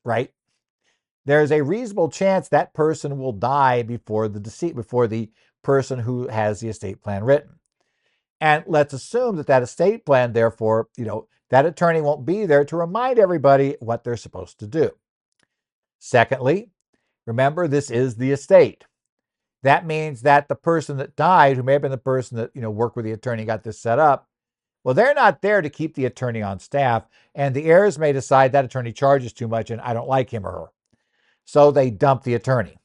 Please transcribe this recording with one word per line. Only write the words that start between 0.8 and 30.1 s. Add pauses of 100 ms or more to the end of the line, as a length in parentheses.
there's
a
reasonable
chance
that
person
will
die
before
the
deceit,
before
the (320)
person
who
has
the
estate
plan
written. (840)
And
let's
assume
that
that
estate
plan,
therefore, (100)
you
know, (220)
that
attorney
won't
be
there
to
remind
everybody
what
they're
supposed
to
do. (1080)
Secondly, (580)
remember,
this
is
the
estate. (800)
That
means
that
the
person
that
died,
who
may
have
been
the
person
that,
you
know,
worked
with
the
attorney,
got
this
set
up, (540)
well,
they're
not
there
to
keep
the
attorney
on
staff, (280)
and
the
heirs
may
decide
that
attorney
charges
too
much
and
I
don't
like